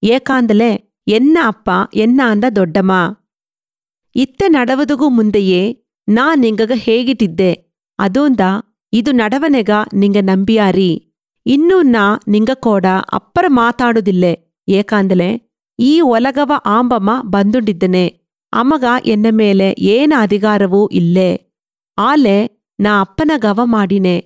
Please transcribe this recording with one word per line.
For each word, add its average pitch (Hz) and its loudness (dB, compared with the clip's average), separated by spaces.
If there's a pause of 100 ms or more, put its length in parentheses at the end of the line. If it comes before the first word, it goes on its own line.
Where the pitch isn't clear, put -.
ಏಕಾಂದಲೆ 233 -2
ಎನ್ನ 262 2
ಅಪ್ಪ 214 -4 (240)
ಎನ್ನ 233 2
ಅಂದ 214 0 (120)
ದೊಡ್ಡಮ್ಮ. 190 0 (1200)
ಇತ್ತೆ 269 -2
ನಡವದುಗು 269 0
ಮುಂದೆಯೇ 208 2 (460)
ನಾ 254 2
ನಿಂಗಗ 226 0
ಹೇಗಿಟ್ಟಿದ್ದೆ, 220 0 (460)
ಅದೋಂದ 226 0 (520)
ಇದು 233 -2
ನಡವನೆಗ 247 0 (240)
ನಿಂಗ 202 0
ನಂಬಿಯಾರಿ. 190 0 (560)
ಇನ್ನು 330 2
ನಾ 240 2 (240)
ನಿಂಗ 214 0
ಕೋಡ 208 0 (260)
ಅಪ್ಪರ - -4
ಮಾತಾಡುದಿಲ್ಲೆ, 226 0 (360)
ಏಕಾಂದಲೆ 190 0 (480)
ಈ 285 2
ಒಲಗವ 254 0 (140)
ಆಂಬಮ್ಮ 220 0 (120)
ಬಂದುಂಡಿದ್ದನೆ. 196 0 (480)
ಅಮಗ 262 -2 (220)
ಎನ್ನ 214 0
ಮೇಲೆ 196 2
ಏನ 240 2
ಅಧಿಕಾರವೂ 202 0
ಇಲ್ಲೆ. 180 0 (680)
ಆಲೆ 233 2 (420)
ನಾ 208 0
ಅಪ್ಪನ - -2
ಗವ 214 -2
ಮಾಡಿನೆ. 196 0